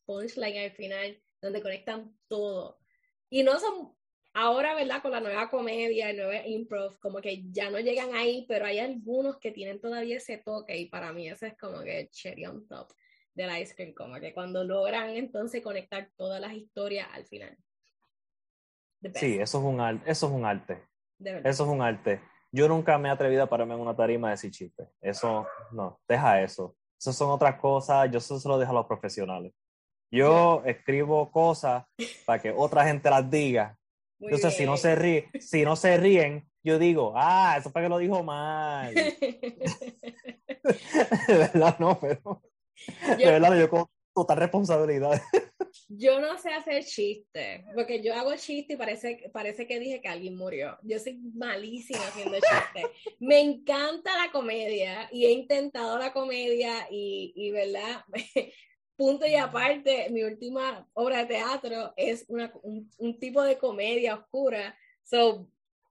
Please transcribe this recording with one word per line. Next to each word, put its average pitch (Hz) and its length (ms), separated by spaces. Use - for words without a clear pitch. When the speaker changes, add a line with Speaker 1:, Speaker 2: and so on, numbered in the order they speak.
Speaker 1:
punchline 208 600
al 196 60
final, 196 480
donde 202 220
conectan 214 520
todo. 208 500
Y 269 120
no 269 180
son, 381 360
ahora, 254 400
¿verdad? 277 260
Con 277 80
la 233 100
nueva 214 300
comedia, 226 640
el 202 60
nuevo 196 140
improv, 214 540
como 196 220
que 196 300
ya 202 200
no 202 80
llegan 247 340
ahí, 240 340
pero 208 180
hay 202 120
algunos 254 640
que 214 120
tienen 202 300
todavía 233 360
ese 240 200
toque, 214 400
y 175 120
para 170 220
mí 170 160
ese 196 200
es 214 100
como 180 240
que 156 300
cherry - 340
on - 220
top - 240
del 185 140
ice 190 160
cream, 175 200
como 127 240
que 156 120
cuando 180 320
logran 202 460
entonces 233 540
conectar 196 520
todas 190 240
las 208 140
historias 202 580
al - 140
final. - 320
The 131 80
best. - 100
Speaker 2:
Sí, 110 200
eso 107 180
es 135 80
un 127 160
ar-, 113 240
eso 156 220
es 139 60
un 123 120
arte. 95 380
Speaker 1:
De 190 160
verdad. 135 180
Speaker 2:
Eso 139 120
es 143 80
un 135 100
arte. 110 400
Yo 143 160
nunca 160 320
me 143 100
he - 20
atrevido 135 300
a 131 80
pararme 117 240
en 117 60
una 117 160
tarima 117 320
a 104 40
decir 101 200
chistes. - 360
Eso, 110 460
no, 98 360
deja 117 360
eso. 92 320
Eso 131 120
son 139 200
otras 139 280
cosas, 139 520
yo 120 80
eso 135 200
se 139 80
lo 135 120
dejo 127 120
a 123 40
los 113 100
profesionales. 92 680
Yo 156 520
Speaker 1:
Ya. 127 80
Speaker 2:
escribo 147 600
cosas 156 540
para 117 120
que 110 120
otra 147 340
gente 147 240
las 135 220
diga. 123 460
Speaker 1:
Muy - 120
Speaker 2:
Entonces, 151 240
si 143 100
no 139 80
Speaker 1:
bien. - 100
Speaker 2:
se 165 120
ríe, 165 340
si 156 240
no 151 120
se 175 220
ríen, 170 500
yo 160 140
digo, 156 380
"Ah, 175 420
eso 139 140
fue 170 100
que 175 80
lo 175 80
dijo 180 260
mal." 147 720
Speaker 1:
<laughs> 254 1200
Speaker 2:
<laughs> - 640
De 208 100
verdad, 160 420
no, 170 200
pero 147 420
Speaker 1:
Yo 254 100
Speaker 2:
de 160 40
verdad, 170 280
yo 160 100
con 170 160
total 165 240
responsabilidad. 156 840
<laughs> - 320
Speaker 1:
Yo 262 300
no 311 180
sé 359 160
hacer 302 320
chistes, 185 800
porque 233 300
yo 226 100
hago 262 220
chistes 294 400
y - 20
parece, 220 560
parece 214 320
que 240 140
dije 254 220
que 196 60
alguien 185 280
murió. 165 480
Yo 220 160
soy 254 180
malísima 233 760
haciendo 196 300
chistes. - 480
Speaker 2:
<laughs> - 160
Speaker 1:
Me 285 200
encanta 294 840
la 339 80
comedia 220 800
y 240 140
he 233 60
intentado 262 640
la 262 160
comedia 240 800
y, 196 440
y, 202 160
¿verdad? 208 640
<laughs> - 400
Punto 285 300
y 302 80
aparte, 269 800
mi 226 120
última 240 720
obra 247 260
de 240 60
teatro 226 720
es 233 300
una, 233 340
un, 214 280
un 233 200
tipo 262 220
de 269 160
comedia 233 580
oscura. 226 640
So, 226 460